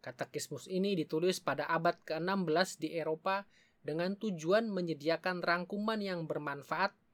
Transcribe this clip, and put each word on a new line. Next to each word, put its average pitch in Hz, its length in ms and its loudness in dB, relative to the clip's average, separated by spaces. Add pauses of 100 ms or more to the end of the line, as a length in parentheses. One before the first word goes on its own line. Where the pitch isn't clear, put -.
Katekismus - 680 -8
ini 190 280 0
ditulis 165 480 0
pada 143 240 -2
abad 165 400 2
keenam 175 400 0
belas 170 320 2
di 160 160 -4
Eropa 160 480 -2 (400)
dengan 175 320 -2
tujuan 202 520 2
menyediakan 170 760 0
rangkuman 202 560 0
yang 185 240 -4
bermanfaat 151 720 -2 (180)